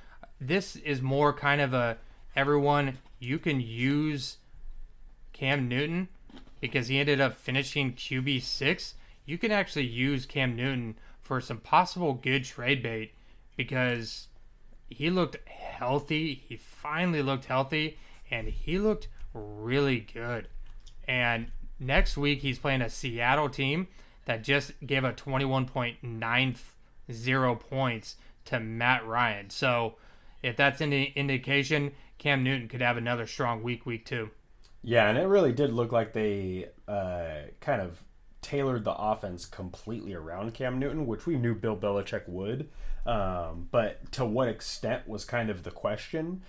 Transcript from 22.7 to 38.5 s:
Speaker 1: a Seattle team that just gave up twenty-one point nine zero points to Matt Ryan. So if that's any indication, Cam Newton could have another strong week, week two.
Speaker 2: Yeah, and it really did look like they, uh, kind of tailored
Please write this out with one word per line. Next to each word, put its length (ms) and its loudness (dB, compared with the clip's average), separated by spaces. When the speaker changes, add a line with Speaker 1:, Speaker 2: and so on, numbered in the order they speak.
Speaker 1:
a 60 -2
Seattle 600 2
team 380 0
that 180 -2
just 280 2
gave 180 2
up 140 0
twenty-one 480 2
point 380 -4
nine 520 2
zero 440 2
points 600 -2
to 140 -2
Matt 480 2
Ryan. 420 2
So 460 2
if 120 -2
that's 260 4
any 240 2
indication, 760 2
Cam 240 2
Newton 240 0
could 140 -4
have 160 4
another 280 -2
strong 380 -2
week, 240 -4
week 180 -6
two. 240 -4
Speaker 2:
Yeah, 260 8
and 80 4
it 80 4
really 260 8
did 220 2
look 180 0
like 220 2
they, 560 -2
uh, 600 -4
kind 220 0
of 180 -8
tailored 400 0